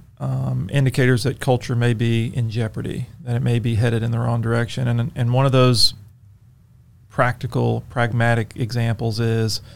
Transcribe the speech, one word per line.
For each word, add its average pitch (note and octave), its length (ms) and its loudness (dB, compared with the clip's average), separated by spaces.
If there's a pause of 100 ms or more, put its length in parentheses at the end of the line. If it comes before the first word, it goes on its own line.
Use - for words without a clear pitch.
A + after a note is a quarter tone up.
(180)
um, C3 540 -4
indicators B2+ 520 2
that B2 160 -4
culture B2 360 0
may A#2+ 180 2
be A#2 400 0
in A2+ 160 -2
jeopardy, A#2 560 -6 (160)
that A#2+ 140 -4
it C3 60 -2
may A#2+ 160 2
be A#2 180 0
headed A#2 260 2
in A#2 80 -2
the A#2 80 -2
wrong A#2 220 0
direction. A#2 480 -2
And, A#2 260 -2
and B2 180 0
one C3 140 4
of C3 60 2
those B2+ 420 6 (1120)
practical, A#2+ 800 0
pragmatic A#2 680 0
examples A#2 640 -2
is A2+ 400 0 (160)